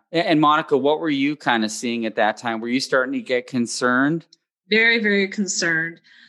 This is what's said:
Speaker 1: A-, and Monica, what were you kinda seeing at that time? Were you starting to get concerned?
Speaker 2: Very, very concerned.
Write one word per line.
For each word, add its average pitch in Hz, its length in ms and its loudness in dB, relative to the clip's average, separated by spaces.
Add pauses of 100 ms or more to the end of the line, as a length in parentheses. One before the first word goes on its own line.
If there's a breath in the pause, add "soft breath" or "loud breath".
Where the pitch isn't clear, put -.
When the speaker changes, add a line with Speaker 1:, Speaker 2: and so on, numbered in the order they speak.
(120)
Speaker 1:
A-, 165 160 0
and 151 140 4
Monica, 151 340 4
what 143 240 0
were 165 120 -4
you 143 240 0
kinda 113 340 0
seeing 117 380 -4
at 107 80 -6
that 110 220 2
time? 113 220 -6
Were 117 80 -8
you 123 120 0
starting 131 340 0
to 127 80 -4
get 123 240 -2
concerned? 127 800 0 (460)
Speaker 2:
Very, 226 260 4
very 202 300 2
concerned. 170 720 -4 (280 soft breath)